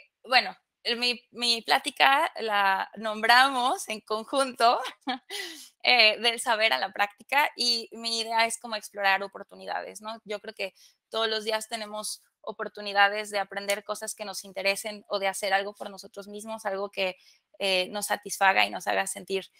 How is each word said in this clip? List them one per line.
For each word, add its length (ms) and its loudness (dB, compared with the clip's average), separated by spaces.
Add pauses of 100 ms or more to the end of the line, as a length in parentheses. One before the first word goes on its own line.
(280)
bueno, 280 4 (420)
mi, 240 -2 (100)
mi 300 -2
plática 760 4
la 560 0
nombramos 920 4
en 120 -8
conjunto, 800 2 (260)
<laughs> 180 -6 (600)
eh, 360 6
del 200 0
saber 340 2
a 60 2
la 120 -4
práctica, 640 0
y 360 -4
mi 280 -6
idea 260 2
es 140 -4
como 160 -8
explorar 480 0
oportunidades, 800 -8
¿no? 240 -12
Yo 140 -8
creo 140 -14
que 200 -8 (360)
todos 180 0
los 160 -2
días 240 -2
tenemos 560 -8 (180)
oportunidades 880 0
de 100 -2
aprender 440 -2
cosas 320 -8
que 100 -12
nos 180 -8
interesen 640 -4
o 120 -2
de 80 0
hacer 260 0
algo 220 0
por 140 -12
nosotros 380 -14
mismos, 380 -10
algo 240 -4
que, 280 -4 (420)
eh, 320 2
nos 160 -4
satisfaga 580 4
y 60 -4
nos 160 -6
haga 180 0
sentir, 540 -6